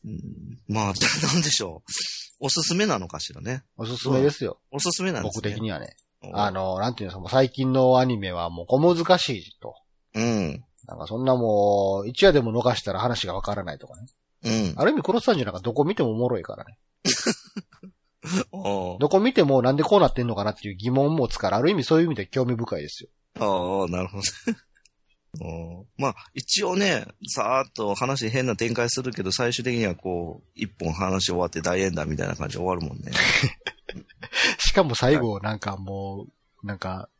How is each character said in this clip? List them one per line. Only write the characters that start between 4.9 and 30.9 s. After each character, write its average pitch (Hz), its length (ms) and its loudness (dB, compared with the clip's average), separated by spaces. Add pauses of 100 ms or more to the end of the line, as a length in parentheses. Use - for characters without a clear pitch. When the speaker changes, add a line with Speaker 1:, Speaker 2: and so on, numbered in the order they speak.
Speaker 1:
す 170 120 0
め 190 80 0
な 135 80 -2
ん 95 40 -4
で 107 80 -4
す 101 60 -8
ね。 113 120 -6
Speaker 2:
僕 104 40 -6
的 110 80 -8
に 110 100 -6
は 80 80 -6
ね。 - 160 -16 (280)
Speaker 1:
う 95 60 -14
ん。 90 80 -8
Speaker 2:
あ 104 120 0
の、 95 300 -4
な 110 100 0
ん 120 60 -6
て 107 80 -10
い - 20 -8
う - 20 -8
ん - 20 -8
で - 20 -12
す - 20 -12
か、 95 60 -12
も 87 80 -12
う - 20 -10
最 131 220 4
近 131 200 -2
の 127 280 6
ア 131 60 4
ニ 123 120 0
メ 98 140 -4
は 85 180 -4
も 85 140 -10
う - 40 -12
小 131 120 4
難 170 400 6
し 117 180 -2
い - 220 -16
と。 - 160 -14 (400)
Speaker 1:
う 107 60 -2
ん。 104 420 0 (240)
Speaker 2:
な - 80 -12
ん - 40 -16
か - 80 -10
そ 113 140 -6
ん 131 40 -2
な 131 100 4
も 101 680 4
う、 110 60 -6
一 131 160 4
話 190 60 12
で 147 100 6
も 117 100 -2
逃 117 240 2
し - 60 -6
た 101 120 -6
ら 92 60 -4
話 117 280 -2
が 90 80 -4
わ 98 60 -6
か 104 140 -4
ら 98 80 -6
な 85 100 -8
い 69 40 -12
と - 100 -20
か - 140 -20
ね。 120 60 -16 (360)
Speaker 1:
う 117 60 -2
ん。 107 260 0
Speaker 2:
あ 147 100 2
る 226 60 6
意 302 40 2
味、 208 80 -2
ク - 100 -2
ロ 233 60 2
ス - 100 0
ア 226 40 6
ン - 20 4
ジ 139 80 0
ュ - 20 0
な 101 60 -6
ん - 20 -10
か 92 60 -8
ど 117 140 -2
こ 143 120 4
見 196 100 -2
て - 60 0
も 120 100 2
お 110 40 -2
も 123 140 0
ろ 117 100 0
い 82 40 -8
か - 120 -10
ら - 100 -16
ね。 - 120 -20 (260)
Speaker 1:
<laughs> - 1500 -6
お 98 440 -4
う。 95 40 -14
Speaker 2:
ど 147 100 2
こ 190 100 6
見 240 140 2
て 180 100 6
も 135 180 6
な 123 100 4
ん 139 40 2
で 151 80 2
こ 202 140 6
う - 20 10
な 156 80 8
っ - 60 2
て 123 100 0
ん 120 40 0
の 113 80 -2
か 101 80 -2
な 104 80 0
っ - 40 -6
て - 120 -12
い 98 60 -8
う - 20 -10
疑 104 140 -4
問 139 260 4
も 131 120 2
つ - 100 -4
か 98 140 0
ら、 101 60 2
あ 117 40 2
る 151 80 4
意 208 60 4
味 147 80 0
そ 160 140 4
う - 20 8
い 170 40 6
う - 40 4
意 - 20 0
味 147 60 -2
で 98 120 -6
興 131 180 0
味 120 100 0
深 110 240 -4
い - 20 -8
で 73 80 -10
す - 140 -14
よ。 - 60 -20 (300)
Speaker 1:
あ 95 460 0
あ、 - 20 -4
な 90 140 -2
る 92 60 -4
ほ 98 100 -10
ど。 101 80 -8
<laughs> - 460 -4 (680)
お 85 440 -10
う。 - 20 -20 (120)
ま 135 120 0
あ、 - 60 -6 (180)
一 185 300 -2
応 180 120 0
ね、 190 300 2 (220)
さ 131 380 0
ー - 40 -20
っ - 20 -20
と 104 240 -2
話 127 340 -2
変 131 160 0
な 117 100 0
展 117 180 -2
開 117 160 0
す - 120 0
る 123 120 -4
け 104 100 -6
ど、 92 80 -2
最 120 220 0
終 120 100 -4
的 123 120 -2
に 117 100 2
は 90 100 0
こ 87 480 -6
う、 - 120 -20
一 107 120 -6
本 85 240 -4